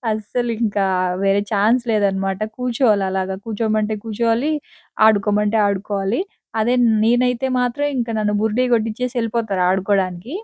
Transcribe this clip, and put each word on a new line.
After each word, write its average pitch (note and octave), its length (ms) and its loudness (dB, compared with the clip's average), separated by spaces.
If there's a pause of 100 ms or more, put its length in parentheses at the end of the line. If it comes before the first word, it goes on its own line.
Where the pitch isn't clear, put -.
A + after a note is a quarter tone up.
అస్సలు A#3 520 -2
ఇంకా G#3 280 0 (320)
వేరే G3 300 2
ఛాన్స్ A3+ 400 2
లేదనమాట. G3 540 0 (120)
కూర్చోవాలి A#3 520 0
అలాగా. F#3+ 340 -2
కూర్చోమంటే G#3+ 580 -2
కూర్చోవాలి, A3+ 540 -2 (460)
ఆడుకోమంటే G#3 640 2
ఆడుకోవాలి. G3+ 600 -2 (340)
అదే A3+ 200 0 (240)
నేనైతే A#3+ 540 2
మాత్రం B3+ 380 -2
ఇంక B3+ 220 -2
నన్ను G#3+ 220 0
బురిడీ G#3+ 340 0
కొట్టిచ్చేసి A#3 460 -2
వెళ్ళిపోతారు A3+ 480 -2
ఆడుకోడానికి. F#3+ 800 0